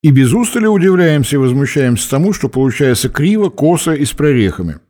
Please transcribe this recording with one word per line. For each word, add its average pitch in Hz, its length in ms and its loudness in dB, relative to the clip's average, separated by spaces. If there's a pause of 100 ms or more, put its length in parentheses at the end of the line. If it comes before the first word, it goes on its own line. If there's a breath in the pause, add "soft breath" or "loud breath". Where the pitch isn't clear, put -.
И 156 100 4
без 131 220 4
устали 226 320 -2
удивляемся 175 680 2
и 139 40 0
возмущаемся 131 720 0
тому, 165 220 0
что 160 160 -4
получается 127 640 -2
криво, 196 400 0
косо 160 440 0
и 143 120 -2
с - 60 -6
прорехами. 101 680 -2 (100)